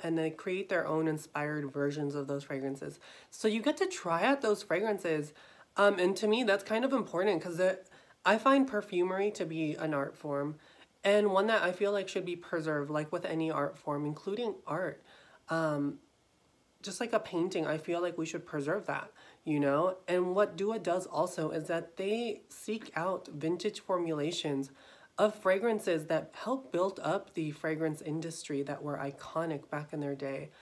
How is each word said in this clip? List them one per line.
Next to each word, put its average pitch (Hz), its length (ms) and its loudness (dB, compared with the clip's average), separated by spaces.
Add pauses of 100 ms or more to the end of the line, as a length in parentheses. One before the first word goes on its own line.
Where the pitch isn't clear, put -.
and 165 160 0
they 160 100 2
create 185 400 -4
their 170 160 0
own 156 220 0
inspired 151 680 -4
versions 143 440 -2
of 143 100 -4
those 139 160 -4
fragrances. 139 560 -6 (320)
So - 160 -2
you 220 160 2
get 302 140 2
to 370 100 2
try 175 380 0
out 269 160 4
those 214 240 2
fragrances. 170 680 0 (440)
Um, 202 240 6
and 185 160 4
to 214 100 0
me, 220 160 4
that's 202 220 4
kind 220 200 0
of 269 80 0
important 185 480 2
'cause 175 200 -4
it, 190 280 2 (360)
I 196 120 6
find 269 300 6
perfumery 190 640 2
to 185 140 -4
be 160 300 -2
an 156 180 -2
art 139 220 -2
form 147 420 -4 (460)
and 208 260 6
one 190 160 4
that 220 160 4
I 180 80 2
feel 202 220 0
like 190 160 0
should 180 160 -4
be 175 100 -4
preserved, 156 560 -2
like 151 220 -2
with 175 120 -2
any 160 280 0
art 143 260 -2
form, 147 260 -2
including 196 520 -4 (100)
art. 170 340 -4 (480)
Um, 151 520 0 (840)
just 196 180 -8
like 233 120 -2
a 220 60 4
painting, 180 480 0
I 151 120 0
feel 170 220 -2
like 170 160 -2
we 165 100 -2
should 165 200 -8
preserve 156 400 -2
that, 143 240 -6 (320)
you 151 160 0
know? 147 380 4 (100)
And 180 300 2
what 202 200 2
Dua 208 220 0
does 180 260 0
also 160 460 -2
is 160 160 -2
that 165 300 -4
they 220 520 -2
seek - 460 -8
out 180 320 -2
vintage 170 540 -4
formulations 156 880 -2 (480)
of 208 160 4
fragrances 190 720 2
that 156 280 0
help 262 360 -4
build 190 320 0
up 185 320 -2
the 156 160 -2
fragrance 156 500 -2
industry 156 640 -4
that 139 220 -6
were 147 140 -4
iconic 143 720 -4
back 151 240 -6
in 156 60 -6
their 143 160 -2
day. 139 360 -6 (120)